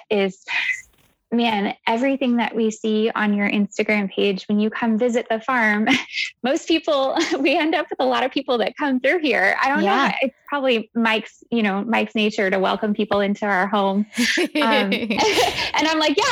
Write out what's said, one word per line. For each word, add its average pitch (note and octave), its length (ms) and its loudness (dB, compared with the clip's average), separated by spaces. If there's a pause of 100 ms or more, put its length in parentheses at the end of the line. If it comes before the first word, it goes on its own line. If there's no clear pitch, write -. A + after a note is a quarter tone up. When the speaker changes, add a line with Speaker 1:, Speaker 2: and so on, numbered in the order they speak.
Speaker 1:
is, G3 340 -2 (880)
man, A3+ 400 0 (140)
everything B3 500 2
that A3+ 160 -2
we A3 160 0
see G#3+ 460 0
on G#3 180 0
your G3+ 160 0
Instagram G#3 640 0
page, G3 360 0
when G#3 100 2
you G#3+ 100 2
come A3 280 0
visit A#3+ 320 0
the A3 100 0
farm, A3 480 0 (280)
<laughs> - 280 -8
most C#4 240 -2
people, D4 480 0 (120)
<laughs> D#4+ 120 -2
we C#4+ 160 2
end D#4+ 180 0
up D#4+ 160 -2
with - 120 -6
a C4 40 2
lot B3 180 2
of C4+ 80 -2
people C4+ 260 -2
that - 200 -2
come C4+ 220 0
through D#4 200 2
here. G3+ 420 2
I C4 80 0
don't C#4+ 140 0
Speaker 2:
Yeah. C4+ 260 2
Speaker 1:
know. - 40 -2 (100)
It's B3+ 120 -4 (140)
probably C4 440 -2
Mike's, A3 560 -2
you A#3 140 0
know, G3+ 220 -2
Mike's A3 300 -2
nature G#3+ 340 0
to G3 100 0
welcome G3+ 340 0
people G#3 280 0
into G3+ 240 -2
our G3 220 2
home. G3+ 380 0 (320)
Um, F4 100 0
<laughs> - 80 -12
Speaker 2:
<laughs> D4+ 60 2 (300)
Speaker 1:
and D4 960 0
I'm D#4+ 120 0
like, D4+ 180 2
"Yeah, G#4+ 140 2